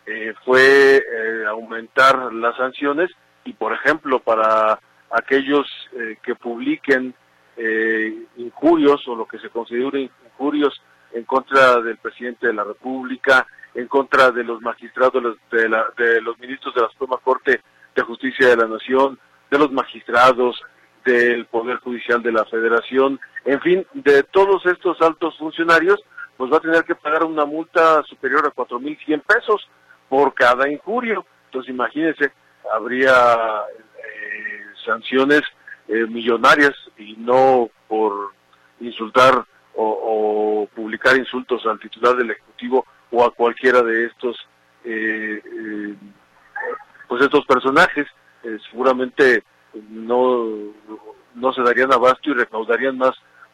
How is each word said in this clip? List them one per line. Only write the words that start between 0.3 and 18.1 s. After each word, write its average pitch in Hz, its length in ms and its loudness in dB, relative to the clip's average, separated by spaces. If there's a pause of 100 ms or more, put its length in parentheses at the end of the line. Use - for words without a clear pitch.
fue, 135 540 6
eh, 113 500 -4
aumentar 117 840 0
las 117 220 -2
sanciones 143 560 -4 (360)
y, - 60 -12
por 107 200 -6
ejemplo, 135 460 -2
para 110 600 0 (300)
aquellos, 135 560 0 (280)
eh, 113 280 -10
que 120 140 -6
publiquen, 127 800 -4 (400)
eh, 110 720 -4 (100)
injurios 143 720 2
o 120 80 -8
lo 113 100 -8
que 110 140 -16
se 110 100 -16
considere 123 640 -6 (140)
injurios 147 480 -2 (400)
en 117 100 -8
contra 131 580 2
del 113 160 -6
presidente 120 500 -8
de 113 60 0
la 104 120 -4
República, 127 840 -2 (260)
en 120 140 -8
contra 131 440 2
de 120 120 -2
los 117 180 -8
magistrados 120 760 -2 (140)
de 113 180 2
la, 110 160 0 (120)
de 117 240 2
los 117 180 -8
ministros 131 360 -12
de 123 60 2
la 113 80 0
Suprema 127 340 -6
Corte 127 380 0 (340)
de 131 80 0
Justicia 123 460 0